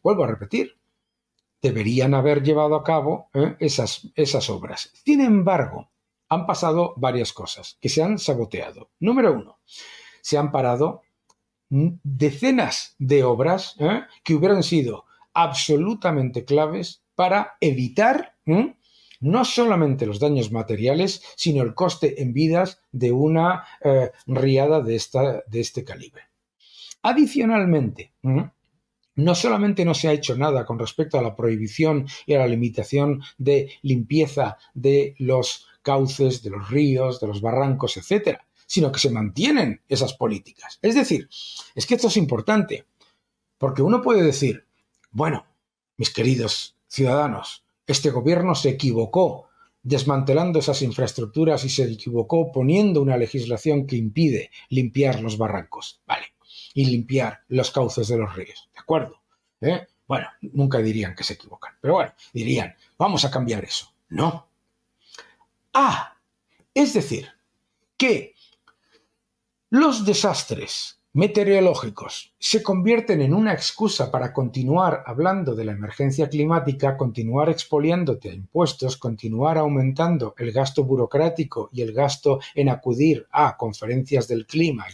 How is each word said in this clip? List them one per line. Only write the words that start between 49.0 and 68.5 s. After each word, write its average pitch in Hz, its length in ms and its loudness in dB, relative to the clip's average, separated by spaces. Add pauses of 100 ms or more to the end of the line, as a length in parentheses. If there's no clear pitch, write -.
desmantelando 139 760 2
esas 143 240 0
infraestructuras 131 800 -2
y 135 60 -2
se 127 200 0
equivocó 120 600 -2
poniendo 160 480 4
una 135 160 2
legislación 123 680 -2
que 135 100 -4
impide 117 540 0 (180)
limpiar 131 540 0
los 110 160 -6
barrancos, 101 680 -6
vale, - 280 -6 (400)
y 139 100 2
limpiar 123 640 -2
los 127 220 0
cauces 117 380 -2
de 120 100 0
los 104 180 -6
ríos, - 380 -16
¿de - 60 -20
acuerdo? - 420 -4 (400)
¿Eh? 147 240 -2 (200)
Bueno, 135 220 -4 (140)
nunca 135 360 -2
dirían 107 360 -2
que - 100 -12
se 104 100 -6
equivocan, - 460 -20
pero 143 140 0
bueno, 180 180 -2 (220)
dirían, 117 400 -4 (240)
"Vamos 175 260 0
a 135 60 -2
cambiar 117 340 -4
eso". - 300 -12 (160)
No. 120 360 -4 (1300)
Ah, 277 420 2 (560)
es 277 220 4
decir, - 340 -2 (680)
que - 380 0 (1400)